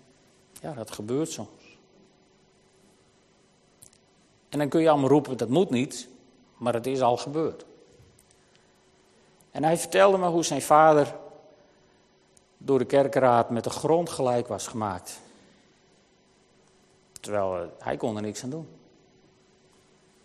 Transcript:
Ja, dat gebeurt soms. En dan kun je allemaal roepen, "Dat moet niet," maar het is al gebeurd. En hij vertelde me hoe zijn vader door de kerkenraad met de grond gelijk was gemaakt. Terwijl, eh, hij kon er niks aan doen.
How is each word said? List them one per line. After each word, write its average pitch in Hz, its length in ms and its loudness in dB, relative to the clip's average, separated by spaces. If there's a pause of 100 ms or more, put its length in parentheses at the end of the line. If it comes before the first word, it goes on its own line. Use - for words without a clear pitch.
(600)
Ja, 156 120 -12
dat 113 180 -12
gebeurt 135 400 -6
soms. 107 180 -14 (3000)
En 139 100 -6
dan 147 100 -2
kun 165 120 2
je 160 80 4
allemaal 139 200 4
roepen, 131 280 2
"Dat 113 120 -4
moet 175 200 0
niet," 127 380 -4 (500)
maar 120 160 -4
het 117 140 -6
is 131 140 -2
al 120 160 2
gebeurd. 143 480 -6 (1900)
En 135 120 -6
hij 160 140 2
vertelde 190 400 4
me 180 100 -2
hoe 165 160 0
zijn 139 180 -4
vader 151 540 6 (1400)
door 135 220 2
de 123 60 -2
kerkenraad 131 640 4
met 117 140 -4
de 123 60 -6
grond 165 400 0
gelijk 123 380 -2
was 101 200 -8
gemaakt. 104 520 -8 (2000)
Terwijl, 95 420 -4
eh, 85 60 -10 (120)
hij 131 180 -6
kon 120 180 -6
er 107 60 -8
niks 107 220 -10
aan 123 60 -10
doen. 151 180 -12 (1600)